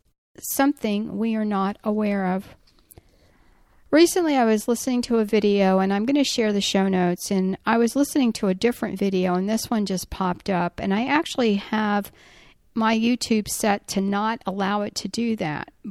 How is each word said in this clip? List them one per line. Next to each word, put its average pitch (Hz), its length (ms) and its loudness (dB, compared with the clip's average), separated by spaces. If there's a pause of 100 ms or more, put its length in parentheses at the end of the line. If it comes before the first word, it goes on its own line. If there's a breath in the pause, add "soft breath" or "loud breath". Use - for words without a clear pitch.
(400)
something 220 760 -2
we 220 180 -2
are 214 100 -2
not 202 380 -2
aware 208 500 0
of. - 220 -6 (1400 soft breath)
Recently, 330 440 4
I 254 80 4
was 220 240 2
listening 247 360 0
to 233 160 0
a 214 60 0
video, 202 540 4
and 190 140 0
I'm 202 120 0
gonna 285 180 2
share 220 280 0
the 202 80 0
show 196 300 2
notes, 180 420 0
and 190 340 0
I 226 120 2
was 233 180 2
listening 269 380 2
to 208 140 -2
a 185 60 2
different 226 460 -2
video, 185 360 0
and 190 140 0
this 220 200 -2
one 214 160 0
just 185 240 -4
popped 180 400 -4
up, 175 300 -2
and 190 140 -2
I 226 120 -2
actually 269 500 0
have 208 560 -2 (640 soft breath)
my 226 240 0
YouTube 226 500 0
set - 400 -2
to 196 140 -2
not 208 440 -2
allow 196 360 -2
it 208 140 -6
to - 120 -6
do 226 300 -2
that, 156 340 -4 (200)